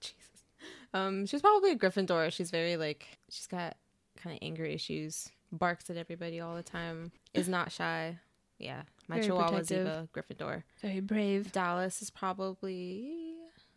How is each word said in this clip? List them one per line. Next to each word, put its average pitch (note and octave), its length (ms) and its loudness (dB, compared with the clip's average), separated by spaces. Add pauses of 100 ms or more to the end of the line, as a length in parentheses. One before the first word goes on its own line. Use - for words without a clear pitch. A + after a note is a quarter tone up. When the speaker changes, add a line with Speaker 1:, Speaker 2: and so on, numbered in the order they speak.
Speaker 1:
Jesus. - 420 -18 (500)
Um, F#3+ 320 0
she's C#4+ 160 -2
probably G4+ 300 10
a D4 60 6
Gryffindor. F3+ 540 4
She's E3+ 200 -4
very, E3+ 240 2
like, D3+ 300 -2 (240)
she's - 180 -12
got F3 300 -4 (440)
kinda E3+ 200 -8
anger D#3+ 240 -6
issues. D#3 640 -4 (220)
Barks E3+ 380 0
at F3 60 -6
everybody E3+ 460 -6
all E3+ 140 -6
the E3+ 80 -6
time. E3+ 480 -8 (220)
Is F3+ 140 2
not F3+ 240 0
shy. E3 480 -2 (380)
Yeah. C3 240 -10 (260)
My F3 100 -4
Speaker 2:
Very G#3+ 100 0
Speaker 1:
Chihuahua F3+ 220 4 (100)
Speaker 2:
protective. F3+ 280 0
Speaker 1:
Ziva, D#3+ 260 -4
Gryffindor. - 500 -6 (180)
Speaker 2:
Very F#3+ 180 -2
brave. G3+ 540 2
Speaker 1:
Dallas F3+ 480 0
is G#3 80 -8
probably, F#3+ 1300 -4 (420)